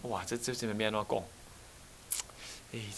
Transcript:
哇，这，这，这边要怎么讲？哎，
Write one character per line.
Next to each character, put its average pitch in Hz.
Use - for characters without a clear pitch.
哇， 107
这， 120
这， 123
这 117
边 107
要 107
怎 98
么 -
讲？ -
哎， 110